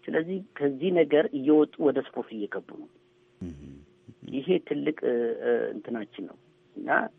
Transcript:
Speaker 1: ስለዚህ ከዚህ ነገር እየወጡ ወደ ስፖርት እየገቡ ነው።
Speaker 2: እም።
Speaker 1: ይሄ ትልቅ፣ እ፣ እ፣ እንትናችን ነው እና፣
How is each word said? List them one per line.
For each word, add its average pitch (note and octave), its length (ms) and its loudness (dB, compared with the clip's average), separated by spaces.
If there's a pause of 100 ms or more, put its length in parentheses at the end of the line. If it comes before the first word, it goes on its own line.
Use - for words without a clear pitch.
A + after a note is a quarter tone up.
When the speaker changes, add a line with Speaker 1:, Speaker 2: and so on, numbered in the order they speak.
Speaker 1:
ስለዚህ E3 360 -2 (160)
ከዚህ C#3+ 380 0
ነገር D3+ 400 6
እየወጡ D3+ 460 4
ወደ C3+ 240 2
ስፖርት - 300 -8
እየገቡ G2+ 360 -8 (100)
ነው። D2+ 100 -16 (520)
Speaker 2:
እም። C#2+ 340 -12 (540)
Speaker 1:
ይሄ C3+ 200 -6 (140)
ትልቅ፣ D3 420 -4
እ፣ B2 100 2 (240)
እ፣ A#2+ 140 0 (180)
እንትናችን A2 560 -8
ነው - 100 -16 (400)
እና፣ - 140 -6 (280)